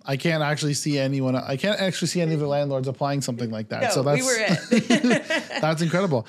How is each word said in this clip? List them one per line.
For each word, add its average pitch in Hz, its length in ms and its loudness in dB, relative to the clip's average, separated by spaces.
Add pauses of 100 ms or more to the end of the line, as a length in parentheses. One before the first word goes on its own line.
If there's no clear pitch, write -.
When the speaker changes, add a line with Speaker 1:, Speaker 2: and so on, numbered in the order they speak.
Speaker 1:
I 139 100 -2
can't 160 240 0
actually 147 320 0
see 143 240 -2
anyone, 135 380 0
I 139 200 -2
can't 202 240 -2
actually 185 280 -2
see 175 120 -2
any 160 140 0
of 151 60 0
the 147 80 -2
landlords 139 400 0
applying 139 340 -2
something 120 300 -4
like 110 180 -6
that. 113 140 -4
Speaker 2:
No, 240 80 0
Speaker 1:
So 147 100 0
Speaker 2:
we 143 200 2
Speaker 1:
that's, 254 40 -2
Speaker 2:
were 226 540 2
it. 233 480 2 (220)
Speaker 1:
<laughs> - 120 -4
that's 160 220 2
incredible. 160 460 2